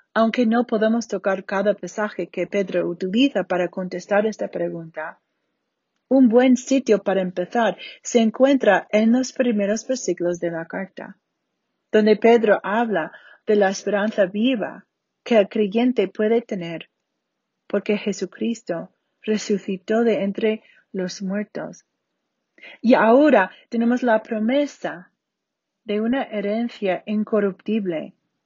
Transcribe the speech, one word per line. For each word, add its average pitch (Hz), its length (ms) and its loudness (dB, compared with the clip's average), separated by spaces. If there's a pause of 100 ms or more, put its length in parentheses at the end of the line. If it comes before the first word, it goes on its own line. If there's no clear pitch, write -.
(140)
Aunque 226 320 2
no 240 200 2
podemos 220 400 0
tocar 190 380 -4
cada 196 300 -2
pasaje 185 540 -8
que 175 180 -6
Pedro 185 420 -2
utiliza 185 560 0
para 180 240 -2
contestar 190 580 -2
esta 208 220 -6
pregunta, 170 720 -8 (880)
un 262 200 6
buen 247 280 6
sitio 240 460 0
para 190 180 0
empezar 185 560 -2 (260)
se - 180 0
encuentra 226 720 2
en 220 220 4
los 254 200 0
primeros 214 540 -2
versículos 175 540 -4
de 170 100 -4
la 165 160 -8
carta, - 520 -12 (760)
donde 214 240 4
Pedro 220 460 4
habla 196 500 -2 (340)
de 214 100 2
la 196 120 4
esperanza 202 560 -2
viva 208 600 -2 (360)
que 240 140 0
el 196 120 6
creyente 214 600 0
puede 220 320 0
tener, 170 480 -10 (800)
porque 208 320 -2
Jesucristo 185 920 -6 (320)
resucitó 214 800 -2
de 208 200 2
entre 214 400 -2 (300)
los 180 280 -8
muertos. 196 640 -8 (960)
Y 233 140 4
ahora 226 560 4 (180)
tenemos 233 340 0
la 220 200 2
promesa 220 880 -4 (720)
de 208 160 -4
una 240 220 -2
herencia 208 840 -4
incorruptible 202 1080 -2 (320)